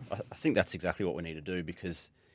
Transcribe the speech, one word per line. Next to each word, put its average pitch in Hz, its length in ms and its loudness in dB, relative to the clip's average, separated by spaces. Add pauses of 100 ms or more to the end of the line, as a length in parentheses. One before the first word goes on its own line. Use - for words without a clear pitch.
(120)
I, 101 80 -4 (120)
I - 40 -12
think 147 200 4
that's - 180 4
exactly 90 320 0
what 85 100 2
we 85 80 -4
need 82 100 -4
to 80 80 -8
do 90 220 -2
because 87 460 -6 (260)